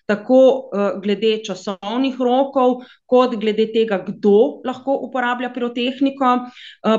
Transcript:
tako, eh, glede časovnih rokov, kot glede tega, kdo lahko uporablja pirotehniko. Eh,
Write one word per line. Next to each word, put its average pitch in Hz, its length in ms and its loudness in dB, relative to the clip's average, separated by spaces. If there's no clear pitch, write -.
tako, 247 640 4
eh, 202 300 -2
glede 214 420 -2
časovnih 214 720 -6
rokov, 254 640 0
kot 247 300 2
glede 214 380 0
tega, 220 340 0
kdo 208 580 2
lahko 262 300 -4
uporablja 247 480 -4
pirotehniko. 254 840 -2
Eh, - 600 -4